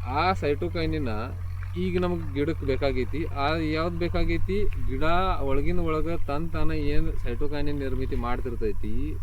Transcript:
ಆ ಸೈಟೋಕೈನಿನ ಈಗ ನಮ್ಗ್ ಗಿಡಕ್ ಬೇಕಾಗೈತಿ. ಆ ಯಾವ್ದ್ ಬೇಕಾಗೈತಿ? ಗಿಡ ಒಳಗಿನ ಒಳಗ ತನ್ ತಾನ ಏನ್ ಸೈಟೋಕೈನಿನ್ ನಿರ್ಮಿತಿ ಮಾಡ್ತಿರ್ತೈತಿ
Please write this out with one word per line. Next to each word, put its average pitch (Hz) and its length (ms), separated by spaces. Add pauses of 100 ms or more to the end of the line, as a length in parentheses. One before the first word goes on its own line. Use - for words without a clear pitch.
ಆ 160 280
ಸೈಟೋಕೈನಿನ 160 760 (680)
ಈಗ 180 220
ನಮ್ಗ್ 170 340
ಗಿಡಕ್ 147 300
ಬೇಕಾಗೈತಿ. 135 600
ಆ 143 320
ಯಾವ್ದ್ 165 440
ಬೇಕಾಗೈತಿ? 170 640 (240)
ಗಿಡ 135 160 (380)
ಒಳಗಿನ 175 380
ಒಳಗ 160 300 (180)
ತನ್ 147 220
ತಾನ 156 220
ಏನ್ 156 460
ಸೈಟೋಕೈನಿನ್ 143 640
ನಿರ್ಮಿತಿ 131 360
ಮಾಡ್ತಿರ್ತೈತಿ 117 1080